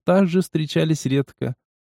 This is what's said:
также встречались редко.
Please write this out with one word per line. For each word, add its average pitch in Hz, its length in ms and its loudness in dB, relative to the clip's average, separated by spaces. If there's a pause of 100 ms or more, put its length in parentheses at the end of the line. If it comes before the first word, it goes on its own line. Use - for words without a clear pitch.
также 185 380 2
встречались 160 640 -2
редко. 131 500 -4 (360)